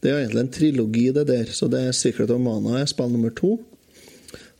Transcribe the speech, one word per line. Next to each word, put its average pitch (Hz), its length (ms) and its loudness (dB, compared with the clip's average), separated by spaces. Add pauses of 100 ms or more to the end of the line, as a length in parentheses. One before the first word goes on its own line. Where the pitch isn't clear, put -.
Det 139 100 2
er 143 140 0
egentlig 110 140 -2
en 127 100 0
trilogi, 123 640 2
det 147 140 2
der, 123 180 2
så - 240 -2
det 127 180 0
er 127 40 0
Secret 117 400 0
of 123 100 2
Mana 113 400 0
er 147 60 0
spill 127 220 -2
nummer 117 200 2
to, 196 300 0 (1000)